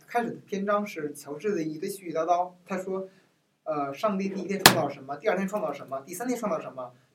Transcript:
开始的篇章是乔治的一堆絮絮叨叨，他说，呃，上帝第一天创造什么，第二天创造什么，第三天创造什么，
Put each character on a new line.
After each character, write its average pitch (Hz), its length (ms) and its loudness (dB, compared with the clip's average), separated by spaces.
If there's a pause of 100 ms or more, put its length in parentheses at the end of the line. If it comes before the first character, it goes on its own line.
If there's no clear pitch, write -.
开 240 160 2
始 226 80 -2
的 - 60 -6 (100)
篇 196 200 -2
章 208 200 4
是 147 280 -4
乔 143 200 -10
治 196 200 0
的 165 80 2
一 156 160 -2
堆 196 100 -2
絮 175 220 -6
絮 - 20 -4
叨 160 140 2
叨， 180 260 4 (140)
他 190 100 0
说， 190 320 -2 (540)
呃， - 320 0
上 208 240 2
帝 190 100 2
第 190 140 -2
一 - 20 -4
天 190 180 0
创 - 140 8
造 151 120 2
什 - 140 -8
么， 139 140 -6
第 214 120 -2
二 208 80 4
天 190 120 0
创 202 140 -2
造 143 100 0
什 143 140 -10
么， 135 160 -6
第 180 100 -14
三 233 160 -4
天 240 80 0
创 220 160 0
造 151 80 0
什 139 100 -10
么， 127 220 -10 (220)